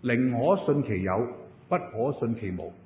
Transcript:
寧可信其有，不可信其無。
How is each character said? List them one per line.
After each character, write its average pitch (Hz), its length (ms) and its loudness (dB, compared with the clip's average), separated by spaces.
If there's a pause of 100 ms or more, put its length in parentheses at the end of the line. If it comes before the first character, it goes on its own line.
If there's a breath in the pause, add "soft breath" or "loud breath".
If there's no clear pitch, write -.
寧 123 280 2
可 143 420 2
信 143 100 2
其 98 200 -2
有， 98 240 0 (400)
不 175 100 0
可 135 420 -2
信 117 200 0
其 98 120 -4
無。 85 200 -6 (140)